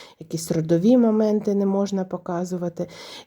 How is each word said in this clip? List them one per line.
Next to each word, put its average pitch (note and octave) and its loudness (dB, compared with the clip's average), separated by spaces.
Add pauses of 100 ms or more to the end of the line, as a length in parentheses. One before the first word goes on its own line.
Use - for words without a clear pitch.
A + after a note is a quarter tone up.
(180)
якісь E3 -8
родові E3+ 4
моменти G#3+ 2
не G3 2
можна G3 0
показувати. F3 -6 (380)